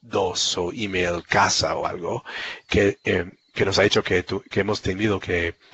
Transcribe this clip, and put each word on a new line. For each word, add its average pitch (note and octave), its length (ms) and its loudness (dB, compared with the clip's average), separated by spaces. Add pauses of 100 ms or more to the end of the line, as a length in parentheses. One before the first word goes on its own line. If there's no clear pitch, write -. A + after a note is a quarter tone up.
dos G2 560 -2
o F2 160 0
email F2+ 500 -2
casa - 520 2
o D#2 100 -2
algo F#2 400 -4 (420)
que, G2+ 360 4
em, F#2+ 280 -2 (220)
que G#2 120 0
nos F#2+ 140 2
ha G2 60 6
hecho G#2 180 4
que F#2+ 200 2
tu-, - 200 -4
que - 180 -2
hemos G2+ 200 0
tenido F#2+ 380 0
que E2+ 360 -2 (180)